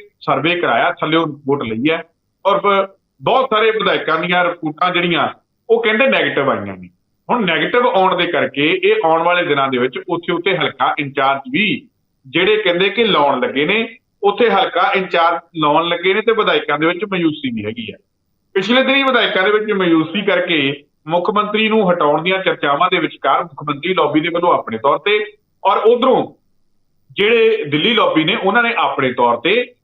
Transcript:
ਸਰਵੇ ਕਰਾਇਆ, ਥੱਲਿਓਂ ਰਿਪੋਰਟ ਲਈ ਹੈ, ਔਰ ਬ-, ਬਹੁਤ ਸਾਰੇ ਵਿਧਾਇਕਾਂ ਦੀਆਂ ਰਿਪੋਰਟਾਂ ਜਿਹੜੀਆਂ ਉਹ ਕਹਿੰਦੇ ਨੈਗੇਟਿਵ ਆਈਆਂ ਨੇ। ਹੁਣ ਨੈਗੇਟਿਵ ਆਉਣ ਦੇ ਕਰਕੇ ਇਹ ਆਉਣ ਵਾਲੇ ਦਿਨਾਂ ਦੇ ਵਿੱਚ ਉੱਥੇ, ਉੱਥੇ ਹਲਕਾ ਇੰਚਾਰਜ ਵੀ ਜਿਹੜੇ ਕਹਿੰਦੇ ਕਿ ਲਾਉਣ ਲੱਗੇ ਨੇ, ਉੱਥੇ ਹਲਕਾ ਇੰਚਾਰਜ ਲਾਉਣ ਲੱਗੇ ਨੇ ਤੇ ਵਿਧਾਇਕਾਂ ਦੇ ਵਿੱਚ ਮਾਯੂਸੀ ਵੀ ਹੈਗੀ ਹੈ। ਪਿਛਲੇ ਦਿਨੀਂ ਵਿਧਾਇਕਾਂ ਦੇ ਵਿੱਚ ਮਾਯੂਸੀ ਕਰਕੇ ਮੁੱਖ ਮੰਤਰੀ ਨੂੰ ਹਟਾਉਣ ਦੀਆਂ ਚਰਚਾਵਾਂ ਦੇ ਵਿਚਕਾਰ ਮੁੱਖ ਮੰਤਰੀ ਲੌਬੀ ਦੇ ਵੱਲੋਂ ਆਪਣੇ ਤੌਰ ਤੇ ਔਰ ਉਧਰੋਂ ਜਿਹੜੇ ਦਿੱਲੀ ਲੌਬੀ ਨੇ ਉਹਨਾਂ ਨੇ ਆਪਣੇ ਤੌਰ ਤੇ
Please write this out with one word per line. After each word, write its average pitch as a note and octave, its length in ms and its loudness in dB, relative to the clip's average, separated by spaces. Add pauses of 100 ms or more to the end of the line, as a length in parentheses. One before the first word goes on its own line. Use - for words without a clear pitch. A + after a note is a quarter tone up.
(220)
ਸਰਵੇ D#3 380 -2
ਕਰਾਇਆ, C#3+ 320 0
ਥੱਲਿਓਂ D#3+ 360 -2
ਰਿਪੋਰਟ C#3 360 -4
ਲਈ A2+ 280 -6
ਹੈ, E3 120 -4 (420)
ਔਰ G3 160 2
ਬ-, G3 280 0 (320)
ਬਹੁਤ B3 320 0
ਸਾਰੇ A3 180 2
ਵਿਧਾਇਕਾਂ E3 480 -2
ਦੀਆਂ F3+ 240 0
ਰਿਪੋਰਟਾਂ E3+ 480 -4
ਜਿਹੜੀਆਂ E3+ 380 0 (400)
ਉਹ A3+ 140 2
ਕਹਿੰਦੇ A3 240 2
ਨੈਗੇਟਿਵ D3 420 0
ਆਈਆਂ G2+ 280 -6
ਨੇ। F2+ 120 -18 (400)
ਹੁਣ A3+ 160 -2
ਨੈਗੇਟਿਵ F3 420 0
ਆਉਣ F#3 300 2
ਦੇ F3 140 -2
ਕਰਕੇ E3 520 0
ਇਹ G#3 120 4 (100)
ਆਉਣ E3 180 2
ਵਾਲੇ F3 220 2
ਦਿਨਾਂ C#3 220 0
ਦੇ B2+ 100 -2
ਵਿੱਚ B2+ 220 -2 (100)
ਉੱਥੇ, E3+ 240 -4
ਉੱਥੇ F3 240 -2
ਹਲਕਾ C#3+ 420 -2
ਇੰਚਾਰਜ C#3 420 -2 (100)
ਵੀ D#3+ 360 -2 (400)
ਜਿਹੜੇ F#3 300 2
ਕਹਿੰਦੇ F#3 320 0
ਕਿ G3+ 140 0
ਲਾਉਣ D3 360 2
ਲੱਗੇ B2 260 -2
ਨੇ, A3 320 -2 (260)
ਉੱਥੇ G3+ 260 2
ਹਲਕਾ F#3+ 460 0
ਇੰਚਾਰਜ F3 440 0 (160)
ਲਾਉਣ D#3 320 2
ਲੱਗੇ F3 260 0
ਨੇ G#3+ 80 0
ਤੇ A3 100 0
ਵਿਧਾਇਕਾਂ E3+ 480 0
ਦੇ D#3+ 80 0
ਵਿੱਚ F3 240 -2
ਮਾਯੂਸੀ D#3+ 440 -2
ਵੀ G#2+ 100 -8
ਹੈਗੀ A2+ 260 -8
ਹੈ। - 60 -20 (560)
ਪਿਛਲੇ A3+ 300 2
ਦਿਨੀਂ C4+ 200 0
ਵਿਧਾਇਕਾਂ A3 400 0
ਦੇ G#3 80 2
ਵਿੱਚ G#3+ 200 0
ਮਾਯੂਸੀ F3+ 500 0
ਕਰਕੇ F3 640 0 (240)
ਮੁੱਖ F3 240 0
ਮੰਤਰੀ G#3 380 -2
ਨੂੰ G#3 220 2
ਹਟਾਉਣ D3+ 300 0
ਦੀਆਂ F#3 220 -2
ਚਰਚਾਵਾਂ D#3+ 480 0
ਦੇ F3+ 80 0
ਵਿਚਕਾਰ D3+ 440 -2
ਮੁੱਖ E3+ 200 -14
ਮੰਤਰੀ D3+ 300 -6
ਲੌਬੀ D#3 260 2
ਦੇ E3 100 -2
ਵੱਲੋਂ E3+ 240 0
ਆਪਣੇ A2+ 240 -4
ਤੌਰ C#3+ 200 0
ਤੇ G#3 400 -2 (260)
ਔਰ G3+ 140 2
ਉਧਰੋਂ A3+ 560 2 (800)
ਜਿਹੜੇ A3 540 2
ਦਿੱਲੀ D#3 280 0
ਲੌਬੀ E3+ 300 2
ਨੇ F#3 120 0
ਉਹਨਾਂ A3 280 0
ਨੇ A3+ 140 -2
ਆਪਣੇ C#3 360 -2
ਤੌਰ A#2+ 240 2
ਤੇ A#3 360 -2 (100)